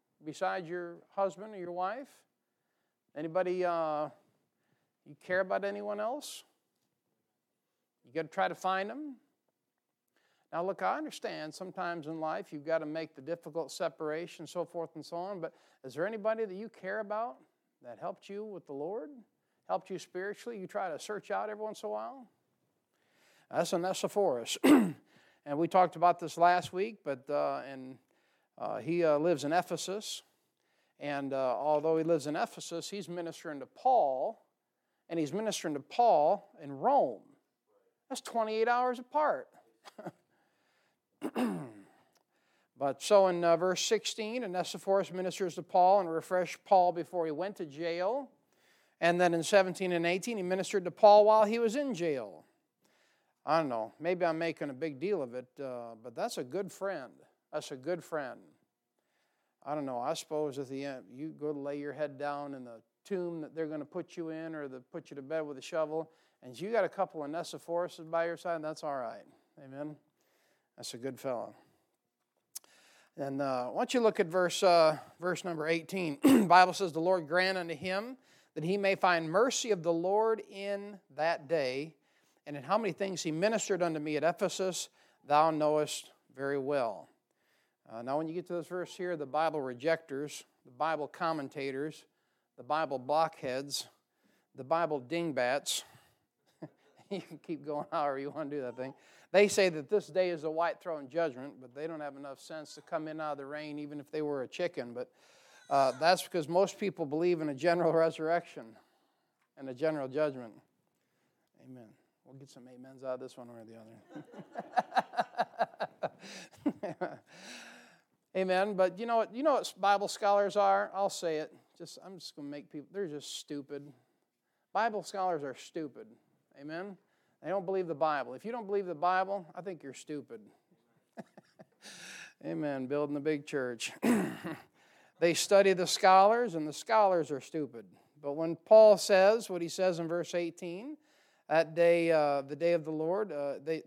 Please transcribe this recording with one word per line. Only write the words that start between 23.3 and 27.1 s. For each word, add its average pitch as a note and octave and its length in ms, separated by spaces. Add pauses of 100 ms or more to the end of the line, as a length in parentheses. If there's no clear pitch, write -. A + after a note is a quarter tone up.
That's - 220
Onesiphorus. F3 920
<clears throat> A#3 320 (540)
And C#3+ 120
we E3+ 80
talked F3+ 260
about E3+ 240
this D#3 180
last F3 360
week, G3+ 320
but, C#3 260